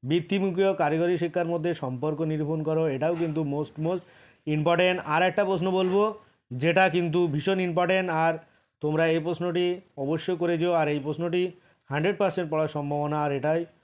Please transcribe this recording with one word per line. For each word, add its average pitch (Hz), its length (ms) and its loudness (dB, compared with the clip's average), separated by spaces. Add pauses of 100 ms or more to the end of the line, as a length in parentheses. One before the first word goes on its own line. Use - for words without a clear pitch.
বৃত্তিমুখী 175 680 0
ও - 20 0 (100)
কারিগরি 160 400 2
শিক্ষার 170 300 -2
মধ্যে 170 180 0 (120)
সম্পর্ক 143 360 -4 (120)
নিরূপণ 156 380 -2
করো, 160 160 0 (120)
এটাও 156 260 0
কিন্তু 160 180 -2 (120)
most, 147 220 -6 (120)
most 180 180 -4 (520)
important। 175 400 4 (180)
আর 165 140 4
একটা 208 220 0
প্রশ্ন 180 160 0 (120)
বলবো 185 240 2 (480)
যেটা 160 340 4 (120)
কিন্তু 175 240 2 (140)
ভীষণ 190 240 0 (100)
ইম্পর্টেন্ট, 180 400 0 (160)
আর 165 80 4 (500)
তোমরা 151 220 2 (100)
এই 165 120 2
প্রশ্নটি 175 400 -2 (380)
অবশ্যই 160 380 -2
করে 175 200 2
যেও, 175 180 2
আর 156 140 2
এই 147 120 -2
প্রশ্নটি 165 360 -2 (480)
হান্ড্রেড 160 300 0
পার্সেন্ট 180 320 0
পড়ার 156 240 0
সম্ভাবনা, 147 480 -2
আর 147 140 0
এটাই 156 220 0 (240)